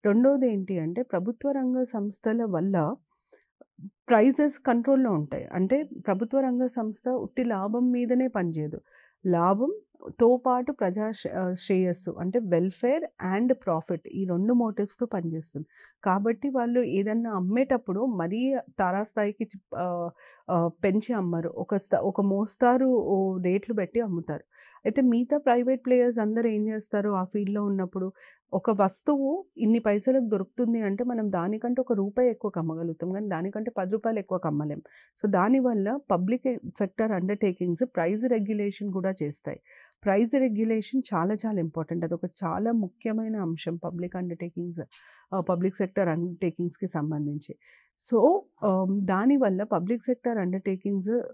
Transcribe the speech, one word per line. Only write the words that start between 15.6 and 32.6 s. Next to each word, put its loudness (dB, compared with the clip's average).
కాబట్టి 0
వాళ్ళు 0
ఏదన్నా 0
అమ్మేటప్పుడు 0
మరీ -2
తారాస్థాయికి -2
చి-, -12
ఆ, -4
ఆ, 2
పెంచి 0
అమ్మరు. -2
ఒక -4
స్థ-, 0
ఒక 0
మోస్తారు 2
ఓ 2
రేట్లు 0
పెట్టి -2
అమ్ముతారు. -4
అయితే 2
మిగతా 4
ప్రైవేట్ 2
ప్లేయర్స్ 4
అందరూ 0
ఏం 0
చేస్తారు -2
ఆ 0
ఫీల్డ్‌లో -2
ఉన్నప్పుడు? -2
ఒక 0
వస్తువు 0
ఇన్ని 4
పైసలకు 2
దొరుకుతుంది -2
అంటే -2
మనం -2
దానికంటే -2
ఒక 0
రూపాయి 2
ఎక్కువ -4
కమ్మగలుగుతాం, -4